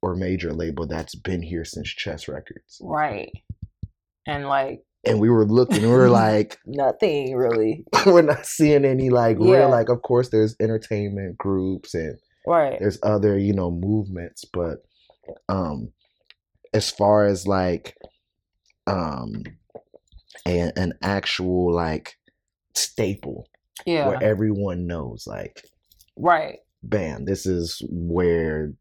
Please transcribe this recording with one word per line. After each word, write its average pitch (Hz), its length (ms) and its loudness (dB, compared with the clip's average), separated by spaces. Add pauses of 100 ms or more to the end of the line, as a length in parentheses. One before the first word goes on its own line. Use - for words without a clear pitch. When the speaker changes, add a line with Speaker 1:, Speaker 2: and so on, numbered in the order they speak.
Speaker 1:
or 90 140 -2
major 90 380 -4
label 82 340 -6
that's 80 280 -8
been 92 260 -6
here 82 240 -8
since 73 220 -12
Chess - 400 -10
Records?" - 560 -16
Speaker 2:
Right. 151 480 -4 (960)
And, 143 200 -6
like, 139 360 -2 (220)
Speaker 1:
And 110 140 2
we 110 100 4
were 110 160 6
looking, 110 380 2
we 113 40 2
were 123 220 8
Speaker 2:
<laughs> - 0 -
Speaker 1:
like, 110 560 2
Speaker 2:
Nothing, 139 680 -2
really. 117 500 0 (100)
Speaker 1:
<laughs> - 100 4
we're 175 180 10
not 147 220 2
seeing 151 400 4
any, 131 240 2
like, 117 300 4
real, 120 140 8
Speaker 2:
Yeah. 135 140 8
Speaker 1:
like, 117 220 4
of 120 120 0
course, 123 280 2
there's 110 300 2
entertainment 104 760 -4
groups 95 580 -4
and 80 220 -4 (280)
Speaker 2:
Right. 151 340 2
Speaker 1:
there's 202 240 -2
other, 104 340 2
you 101 160 2
know, 90 180 -2
movements, 92 760 -4
but, 85 340 -6 (680)
um, 76 440 -4 (840)
as 107 160 0
far 104 360 4
as, 95 220 0
like, 92 480 -2 (920)
um, 69 560 -6 (1000)
an, 87 300 0
an 90 260 -2
actual, 90 720 -2
like, 80 420 -4 (600)
staple - 720 -6 (380)
Speaker 2:
Yeah. 156 220 0
Speaker 1:
where 98 160 -2
everyone 101 640 0
knows, 67 380 -10
like, 50 380 -14 (540)
Speaker 2:
Right. 156 420 -2 (240)
Speaker 1:
bam, 98 420 -6
this 95 200 -4
is 87 440 -4
where 82 920 -2